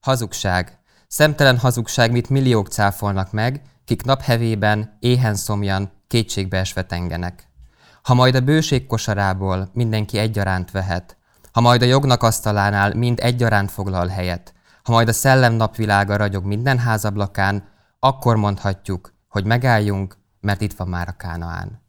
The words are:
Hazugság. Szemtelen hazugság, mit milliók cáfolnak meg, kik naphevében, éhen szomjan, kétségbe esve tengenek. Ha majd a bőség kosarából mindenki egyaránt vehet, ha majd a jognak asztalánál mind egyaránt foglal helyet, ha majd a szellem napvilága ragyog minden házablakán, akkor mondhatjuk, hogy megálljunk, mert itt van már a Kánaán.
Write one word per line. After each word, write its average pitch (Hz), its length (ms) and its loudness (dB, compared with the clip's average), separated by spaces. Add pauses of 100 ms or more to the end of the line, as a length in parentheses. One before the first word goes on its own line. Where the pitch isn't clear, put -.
Hazugság. 98 760 -2 (300)
Szemtelen 143 500 4
hazugság, 120 540 0
mit 120 160 0
milliók 127 400 2
cáfolnak 101 640 -2
meg, 123 300 -4 (220)
kik - 200 -4
naphevében, 113 960 0
éhen 123 340 2
szomjan, 98 560 -2 (160)
kétségbe 98 520 -2
esve 92 240 -4
tengenek. 87 680 -8 (540)
Ha 123 120 2
majd 127 200 4
a 131 60 2
bőség 147 460 0
kosarából 95 840 -2
mindenki 110 460 -2
egyaránt 98 520 -2
vehet, 92 460 -6 (360)
ha 117 80 2
majd 120 220 6
a 123 40 2
jognak 131 360 2
asztalánál 101 720 0
mind 120 260 -2
egyaránt 117 500 0
foglal 92 360 -4
helyet, 90 480 -6 (280)
ha 120 100 -2
majd 117 160 4
a 117 40 0
szellem 131 400 4
napvilága 104 640 0
ragyog 98 280 -2
minden 120 340 0
házablakán, 101 840 -2 (340)
akkor 127 380 0
mondhatjuk, 98 760 -4 (160)
hogy 98 160 -4
megálljunk, 107 720 0 (240)
mert 101 200 -2
itt 104 120 -4
van 90 160 -8
már 87 200 -6
a 92 80 -12
Kánaán. 85 720 -10